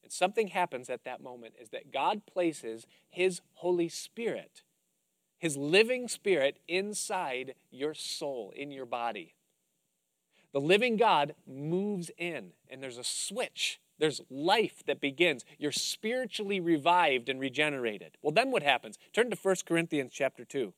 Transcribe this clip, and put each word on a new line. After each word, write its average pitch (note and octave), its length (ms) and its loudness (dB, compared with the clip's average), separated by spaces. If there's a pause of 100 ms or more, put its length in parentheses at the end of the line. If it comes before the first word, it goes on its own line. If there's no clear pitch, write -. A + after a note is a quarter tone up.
And - 100 -20
something G3+ 360 2
happens E3 420 -2
at B2 140 -6
that B2+ 180 -10
moment B2 360 -16
is A#2 120 -20
that C3 220 -12
God E3+ 340 0
places D3 600 -4 (220)
his F3+ 320 0 (140)
Holy E3+ 340 0
Spirit, - 760 -8 (760)
his D#3+ 180 -2
living A3 520 2
spirit, D3 600 0
inside F3 840 -4 (160)
your C#3 240 -4
soul, C3 600 -6
in C#3+ 160 -8
your C3 160 -10
body. A#2 480 -4 (1160)
The C#3 80 0
living G#3 360 4
God D#3+ 380 4 (100)
moves E3+ 720 -4
in, C#3+ 340 -8 (180)
and C3 120 -14
there's B2+ 160 -10
a B2 60 -14
switch. - 760 -6 (200)
There's D3 300 2
life E3+ 560 2
that C#3+ 160 0
begins. C#3+ 440 2 (120)
You're C#3+ 140 -2
spiritually G#3+ 880 -2
revived E3 680 4
and C3 120 -4
regenerated. B2+ 840 -2
Well, D3 100 0
then B3 200 4
what G#3 120 2
happens? B2 340 2 (160)
Turn A#3+ 160 4
to G3+ 60 0
First F#3 300 2
Corinthians E3 480 0
chapter C3 320 -2
two. A2+ 320 -4